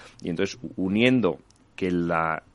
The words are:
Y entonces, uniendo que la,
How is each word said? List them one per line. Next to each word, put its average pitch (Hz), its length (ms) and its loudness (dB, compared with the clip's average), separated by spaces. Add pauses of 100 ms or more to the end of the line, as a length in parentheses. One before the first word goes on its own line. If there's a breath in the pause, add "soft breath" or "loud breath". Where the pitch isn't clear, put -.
(220 loud breath)
Y - 80 -6
entonces, 92 300 -4 (160)
uniendo 101 640 2 (360)
que 92 160 -2
la, 82 520 0 (100)